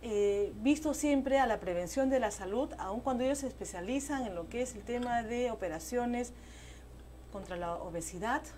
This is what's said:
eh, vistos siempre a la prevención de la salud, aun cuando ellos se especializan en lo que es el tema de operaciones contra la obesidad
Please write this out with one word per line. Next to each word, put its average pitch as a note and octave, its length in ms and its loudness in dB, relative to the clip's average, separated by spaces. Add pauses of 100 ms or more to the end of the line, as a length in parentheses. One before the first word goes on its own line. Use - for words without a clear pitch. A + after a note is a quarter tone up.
eh, G3+ 580 4
vistos D4 360 4
siempre C4+ 420 6
a C4 80 6
la G#3 120 2
prevención F3+ 500 2
de C4 100 6
la G#3+ 120 2
salud, G#3 460 0
aun G3 240 -4
cuando B3+ 220 0
ellos C#4 160 2
se C#4 80 -4
especializan B3 800 -2
en F#3+ 100 -4
lo E3+ 120 -6
que A#3+ 140 -4
es A#3+ 140 -4
el G#3 80 -10
tema A#3+ 400 0
de A#3+ 280 0
operaciones A#3+ 800 -2 (1000)
contra F#3 240 -8
la E3+ 180 -2
obesidad F3+ 680 -2 (160)